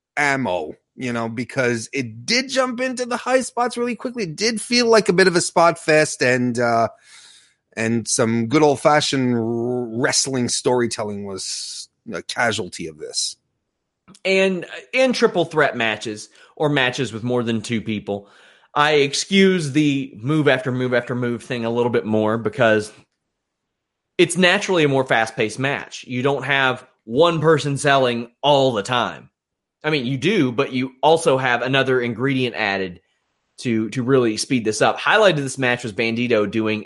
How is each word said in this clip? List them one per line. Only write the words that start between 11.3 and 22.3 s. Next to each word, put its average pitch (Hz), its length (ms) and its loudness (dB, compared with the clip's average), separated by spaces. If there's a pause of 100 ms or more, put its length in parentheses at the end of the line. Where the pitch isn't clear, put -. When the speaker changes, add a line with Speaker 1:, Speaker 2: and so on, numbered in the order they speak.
Speaker 1:
a 85 100 -8
casualty 104 640 -4
of 76 100 -16
this. - 380 -8 (880)
Speaker 2:
And 190 420 0 (280)
in 254 180 2
triple 180 320 0
threat 151 320 0
matches 107 540 -4 (260)
or 151 140 0
matches 127 420 0
with 110 120 -8
more 123 200 0
than 113 180 -2
two 110 200 -4
people, 101 480 -6 (440)
I 147 200 2
excuse 160 800 2
the 143 420 0
move 143 320 -2
after 127 240 2
move 127 220 -2
after 120 200 0
move 120 300 -4
thing 120 220 -6
a 113 40 -2
little 120 220 0
bit 117 140 0
more 107 320 0